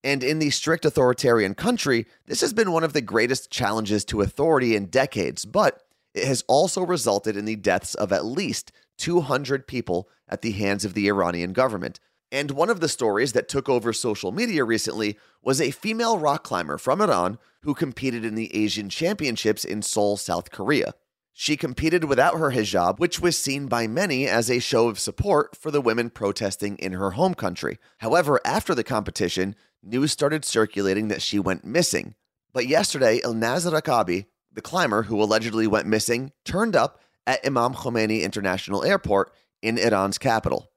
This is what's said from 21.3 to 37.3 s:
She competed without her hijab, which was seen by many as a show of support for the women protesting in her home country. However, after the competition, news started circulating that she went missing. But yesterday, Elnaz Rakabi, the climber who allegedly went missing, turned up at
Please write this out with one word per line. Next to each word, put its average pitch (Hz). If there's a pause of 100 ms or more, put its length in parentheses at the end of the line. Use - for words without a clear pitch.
She 151
competed 160
without 143
her 151
hijab, 98
which 175
was 170
seen 139
by 117
many 139
as 113
a 120
show 117
of 107
support -
for 156
the 143
women 117
protesting 101
in 92
her 95
home 170
country. - (180)
However, 143
after 180
the 117
competition, 98 (280)
news 127
started 147
circulating 104
that -
she -
went 95
missing. 123 (380)
But 127
yesterday, 135
Elnaz 117
Rakabi, 110 (260)
the 110
climber 120
who 104
allegedly 110
went 101
missing, 117 (140)
turned 202
up 127 (260)
at 131